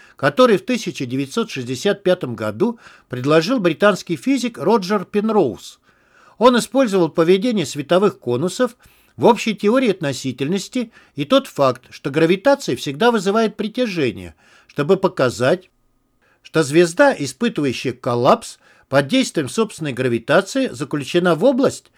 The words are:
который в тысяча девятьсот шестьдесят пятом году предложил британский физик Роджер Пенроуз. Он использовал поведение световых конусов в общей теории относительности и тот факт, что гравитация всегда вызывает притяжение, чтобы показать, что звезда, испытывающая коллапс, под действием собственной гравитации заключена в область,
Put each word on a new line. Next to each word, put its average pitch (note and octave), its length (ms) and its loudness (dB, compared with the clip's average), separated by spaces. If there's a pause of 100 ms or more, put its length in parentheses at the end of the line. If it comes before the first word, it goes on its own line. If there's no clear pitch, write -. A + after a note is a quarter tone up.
(160)
который G#3+ 420 4
в - 80 -18
тысяча F3+ 400 -6
девятьсот C3 440 -4
шестьдесят C3 520 -4
пятом F3 320 0
году A2+ 460 -4 (280)
предложил D#3+ 520 0
британский F3 560 0
физик B3 420 -2
Роджер F#3 460 0
Пенроуз. G#3 720 -2 (580)
Он A#3+ 220 4
использовал G3 500 2
поведение F#3+ 560 2
световых E3+ 540 0
конусов F3 580 -2 (400)
в A#2 80 0
общей G#3+ 300 2
теории A#3 360 0
относительности D#3 1000 -6 (220)
и C#3+ 100 -6
тот C4 220 2
факт, C3 440 -2
что - 200 -10
гравитация E3 680 0
всегда D3+ 340 -2
вызывает G#3+ 460 0
притяжение, D#3 800 -4 (320)
чтобы D3 320 0
показать, C#3 720 0 (720)
что - 200 -2
звезда, F3 560 4
испытывающая C#3+ 760 -4
коллапс, B2+ 680 0 (300)
под C3+ 200 0
действием F3 400 -2
собственной D#3+ 440 -4
гравитации C3 760 0
заключена D3+ 680 -2
в D#3+ 100 0
область, B3+ 540 0